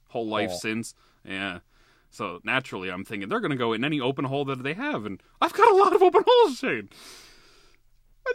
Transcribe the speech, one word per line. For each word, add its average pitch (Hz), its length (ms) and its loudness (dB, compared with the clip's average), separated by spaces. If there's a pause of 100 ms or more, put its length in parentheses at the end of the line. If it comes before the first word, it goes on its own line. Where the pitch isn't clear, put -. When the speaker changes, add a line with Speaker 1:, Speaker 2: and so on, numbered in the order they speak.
Speaker 1:
whole 117 180 -6
life 107 280 -2
Speaker 2:
Oh. 87 40 -8
Speaker 1:
since. 110 360 -6 (300)
Yeah. 95 340 -6 (540)
So, 87 300 -8
naturally, 113 480 -2
I'm 92 140 -8
thinking, 101 240 -8
"They're 220 100 -2
gonna 165 160 -2
go 117 180 0
in 113 120 -2
any 151 160 0
open 135 240 -2
hole 139 220 -2
that 131 180 -6
they 147 100 -4
have," 214 320 -6
and 98 160 -10 (180)
I've 330 120 0
got 427 180 4
a 381 60 4
lot 392 160 6
of 359 100 4
open 359 240 6
holes, 466 320 6
Shane. 147 300 -4 (1400)
Speaker 2:
I 494 80 0